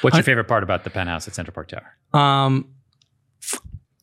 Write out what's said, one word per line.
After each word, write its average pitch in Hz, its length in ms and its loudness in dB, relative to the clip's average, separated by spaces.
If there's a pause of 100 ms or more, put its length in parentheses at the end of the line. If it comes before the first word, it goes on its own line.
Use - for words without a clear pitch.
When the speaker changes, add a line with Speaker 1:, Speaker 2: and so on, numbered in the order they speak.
Speaker 1:
What's 131 140 4
your 165 60 6
Speaker 2:
I - 20 2
Speaker 1:
favorite 117 240 2
part 113 160 2
about 92 200 -2
the - 80 -10
penthouse 87 360 -6
at - 80 -16
Central 85 200 -10
Park - 140 -14
Tower? - 280 -18 (240)
Speaker 2:
Um, 139 480 2 (1300)